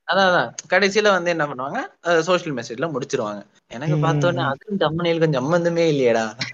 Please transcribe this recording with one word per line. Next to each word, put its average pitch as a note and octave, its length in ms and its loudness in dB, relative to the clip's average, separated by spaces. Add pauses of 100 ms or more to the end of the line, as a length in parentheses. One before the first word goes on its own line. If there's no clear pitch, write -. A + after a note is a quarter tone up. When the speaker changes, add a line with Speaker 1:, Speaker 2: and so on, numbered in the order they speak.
Speaker 1:
அதான், F3 120 0
அதான். E3+ 340 2 (160)
கடைசியில G3+ 400 2
வந்து F3 200 2
என்ன D#3+ 160 0
பண்ணுவாங்க? C#3+ 320 -6 (300)
அஹ், E3+ 120 4
சோஷியல் E3+ 360 0
மெசேஜ்ல A#2+ 360 -6
முடிச்சிருவாங்க. A#2 500 -4 (260)
எனக்கு D3+ 280 -4
Speaker 2:
ம், D3+ 40 0
Speaker 1:
பார்த்த D#3 320 2
Speaker 2:
ம், - 20 0
Speaker 1:
உடனே E3+ 140 -2
Speaker 2:
ம். C#3 40 -2
Speaker 1:
அதுக்கும் F#3+ 300 -4
தம்ப்நெயிலுக்கும் E3 520 0
சம்பந்தமே E3+ 580 2
இல்லையேடா. A2+ 400 2 (220)